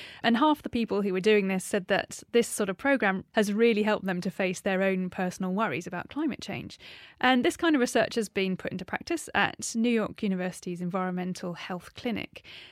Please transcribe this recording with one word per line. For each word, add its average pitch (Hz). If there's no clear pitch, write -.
And 233
half 294
the -
people 208
who 202
were 185
doing 208
this 190
said 196
that -
this 233
sort 202
of 190
program 220
has 208
really 220
helped 208
them 180
to 185
face 185
their 190
own 185
personal 185
worries 180
about -
climate 285
change. -
And 254
this 339
kind 330
of 254
research 247
has 220
been 190
put -
into 180
practice -
at -
New 233
York 220
University's 185
Environmental 180
Health -
Clinic. -